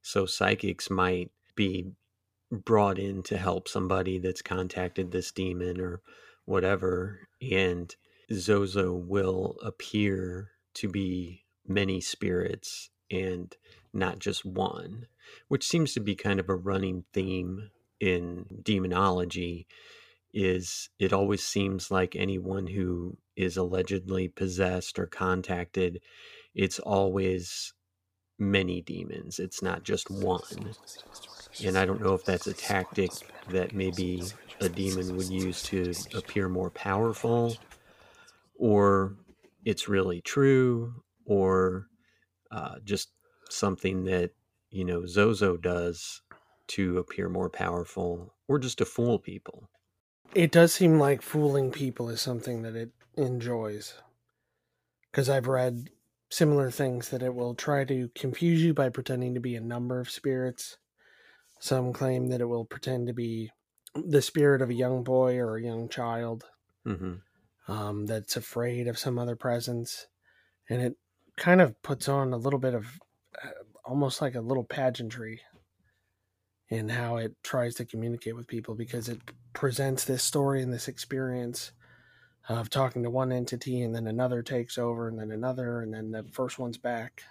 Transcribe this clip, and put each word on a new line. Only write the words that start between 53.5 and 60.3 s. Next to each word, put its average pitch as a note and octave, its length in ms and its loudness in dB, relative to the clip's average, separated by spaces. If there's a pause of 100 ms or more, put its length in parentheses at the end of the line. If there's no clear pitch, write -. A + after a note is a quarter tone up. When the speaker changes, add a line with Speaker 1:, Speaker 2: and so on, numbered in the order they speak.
Speaker 2:
'Cause C3 160 2
I've C3+ 180 2
read B2+ 440 0 (400)
similar C#3+ 400 4
things B2 400 -2
that B2+ 120 -4
it B2+ 120 -2
will A#2+ 200 -2
try C#3 300 0
to B2+ 320 0
confuse E3 440 2
you E3 140 6
by C#3 140 4
pretending B2 460 -2
to B2 60 -2
be A#2+ 140 -4
a A2+ 60 -6
number A#2+ 400 -4
of B2 100 -8
spirits. B2+ 680 -4 (840)